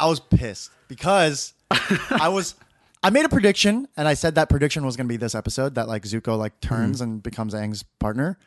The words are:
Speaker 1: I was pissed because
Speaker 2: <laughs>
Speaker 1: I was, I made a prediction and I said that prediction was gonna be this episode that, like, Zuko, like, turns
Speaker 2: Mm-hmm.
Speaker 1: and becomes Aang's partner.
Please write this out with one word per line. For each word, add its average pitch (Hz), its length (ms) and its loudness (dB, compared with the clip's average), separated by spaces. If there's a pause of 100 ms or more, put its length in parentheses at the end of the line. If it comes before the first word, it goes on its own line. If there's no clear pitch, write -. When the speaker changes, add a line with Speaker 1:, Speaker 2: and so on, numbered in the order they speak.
Speaker 1:
I 156 60 2
was 165 140 0
pissed - 500 -2 (180)
because 156 640 0 (100)
Speaker 2:
<laughs> - 80 -4 (400)
Speaker 1:
I 165 180 2
was, 190 260 -2 (480)
I 190 80 6
made 285 140 6
a 320 40 2
prediction 214 680 2
and 151 120 0
I 147 60 4
said 160 220 0
that 160 120 4
prediction 143 380 2
was 127 100 -4
gonna 127 120 -4
be 117 80 -2
this 113 180 -4
episode 131 400 -4
that, 113 140 -2
like, 107 160 -6
Zuko, 110 340 -2
like, 107 220 -6
turns 113 400 -2
Speaker 2:
Mm-hmm. 120 100 -4
Speaker 1:
and 110 120 -8
becomes 113 320 -6
Aang's 107 280 -6 (160)
partner. 123 480 -4